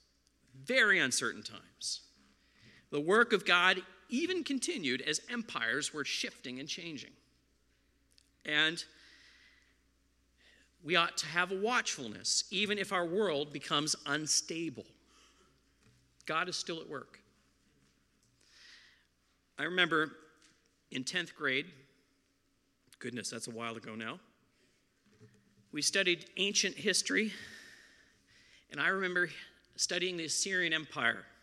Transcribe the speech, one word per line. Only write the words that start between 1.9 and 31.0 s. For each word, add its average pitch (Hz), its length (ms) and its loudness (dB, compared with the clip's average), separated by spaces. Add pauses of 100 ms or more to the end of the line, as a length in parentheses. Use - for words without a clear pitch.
The 147 100 -2
work 220 340 6
of 190 100 4
God 185 380 6 (280)
even 330 340 0
continued 233 560 -2
as 151 220 -2 (100)
empires 147 600 -2
were 151 120 -6
shifting - 560 -6
and 143 80 -12
changing. 165 420 -10 (1300)
And 156 400 2 (2000)
we 156 100 -2
ought 170 220 4
to 156 100 -2
have 175 240 2
a 190 80 -2
watchfulness, 170 920 0
even 202 280 0
if 196 140 -4
our 175 140 2
world 165 440 0
becomes 151 460 0 (100)
unstable. 156 800 -2 (1400)
God 165 240 0
is 165 60 -4
still 165 240 -6
at - 80 -14
work. - 300 -12 (2500)
I 139 60 -2
remember 165 480 2 (800)
in 131 120 -6
tenth 170 320 -4
grade, 143 320 0 (1300)
goodness, 120 320 -8
that's 117 180 -8
a 120 40 -8
while 113 220 -6
ago 110 200 -12
now, 113 260 -8 (1500)
we 151 80 -6
studied 175 460 2 (100)
ancient 202 400 0
history, 190 560 0 (1400)
and 147 80 -12
I 151 100 4
remember 180 420 2 (460)
studying 180 420 0
the 160 80 -4
Assyrian 175 480 2
Empire. 123 500 0 (180)